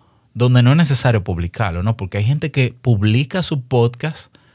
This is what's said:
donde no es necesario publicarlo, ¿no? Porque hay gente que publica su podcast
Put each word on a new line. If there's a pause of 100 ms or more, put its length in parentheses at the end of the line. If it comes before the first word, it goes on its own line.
(340)
donde
no
es
necesario
publicarlo,
¿no?
Porque
hay
gente
que
publica
su
podcast (200)